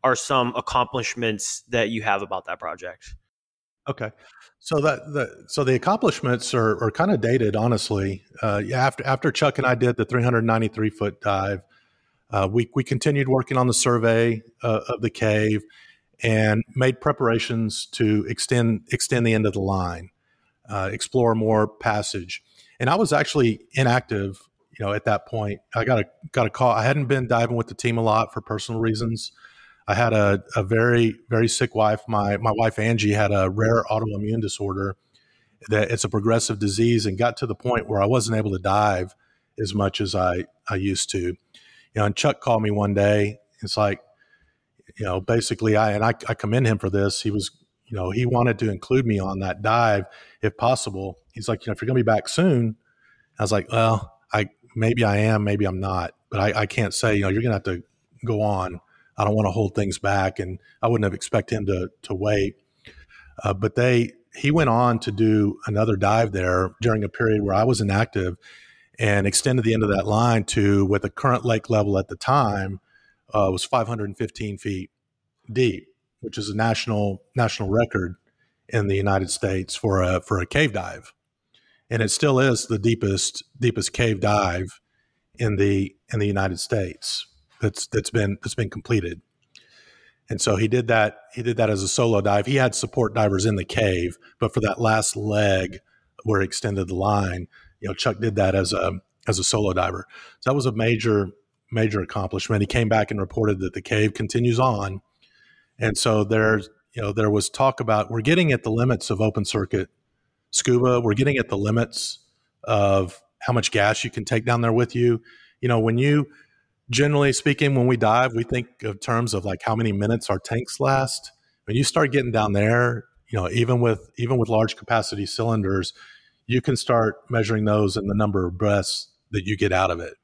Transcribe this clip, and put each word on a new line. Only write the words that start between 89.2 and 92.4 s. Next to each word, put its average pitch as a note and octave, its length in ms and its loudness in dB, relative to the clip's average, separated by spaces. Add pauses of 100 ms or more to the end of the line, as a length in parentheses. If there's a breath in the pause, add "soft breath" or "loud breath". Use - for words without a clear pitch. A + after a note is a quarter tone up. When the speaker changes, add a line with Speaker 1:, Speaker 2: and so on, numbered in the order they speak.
Speaker 2:
And G2+ 140 -4
so G#2+ 140 2
he G#2+ 120 0
did A#2 200 0
that, A2 300 2 (160)
he B2 100 -10
did A2+ 140 -2
that A2+ 120 2
as G2 140 0
a F#2+ 40 -4
solo A2+ 340 2
dive. G2+ 260 0